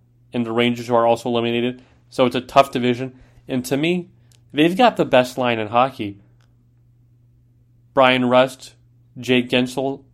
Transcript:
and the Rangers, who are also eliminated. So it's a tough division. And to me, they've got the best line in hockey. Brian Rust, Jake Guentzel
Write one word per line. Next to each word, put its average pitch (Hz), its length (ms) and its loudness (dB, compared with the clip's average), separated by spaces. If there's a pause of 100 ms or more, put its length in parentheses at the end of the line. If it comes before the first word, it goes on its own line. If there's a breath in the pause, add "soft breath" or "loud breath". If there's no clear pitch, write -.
(320)
and 120 120 -4
the 113 80 -6
Rangers, 120 360 0
who 123 60 0
are 117 120 2
also 117 220 0
eliminated. 120 540 -4 (280 soft breath)
So 135 160 2
it's 123 100 -4
a 127 40 -4
tough 135 300 0
division. 123 480 -4 (280 soft breath)
And 127 200 -6
to 139 100 -4
me, 170 340 -4 (420 soft breath)
they've 160 240 0
got 240 200 2
the 170 80 0
best 127 340 0
line 120 200 -2
in 107 100 -6
hockey. 120 500 -2 (1800)
Brian 127 320 4
Rust, 127 480 0 (440)
Jake 123 300 0
Guentzel 131 640 -2